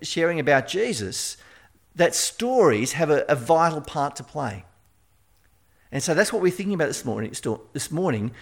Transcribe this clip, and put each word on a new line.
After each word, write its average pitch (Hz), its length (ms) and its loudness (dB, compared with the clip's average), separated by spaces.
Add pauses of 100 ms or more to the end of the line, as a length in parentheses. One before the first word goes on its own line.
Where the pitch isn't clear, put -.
sharing 165 380 0
about 139 260 4
Jesus, 170 720 -4 (560)
that 170 200 2
stories 185 800 2
have 156 140 0
a, 147 200 2
a 147 80 2
vital 160 440 2
part 143 360 -6
to - 80 -12
play. 104 400 -10 (1300)
And 135 100 -4
so 180 100 0
that's 185 200 2
what 214 100 -2
we're 180 80 4
thinking 196 240 -4
about 160 140 0
this - 160 -8
morning, 110 300 -6
sto-, - 260 -6 (120)
this - 200 -10
morning, 117 500 -2